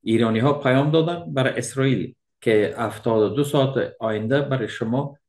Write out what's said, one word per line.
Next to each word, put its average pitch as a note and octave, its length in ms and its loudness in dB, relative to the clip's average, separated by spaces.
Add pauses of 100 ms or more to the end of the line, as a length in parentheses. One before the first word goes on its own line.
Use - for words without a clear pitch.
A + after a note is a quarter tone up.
ایرانی A2+ 360 2
ها C#3 140 2
پیام C#3 380 2
دادن D#3+ 420 0
برای C3 260 -2
اسرائیل B2+ 560 -2 (260)
که G#2+ 380 2
هفتاد A2 540 0
و - 20 -8
دو C#3+ 100 0
ساعت C3+ 560 0
آینده A2 400 0
برای C3 280 -4
شما B2+ 500 -6 (100)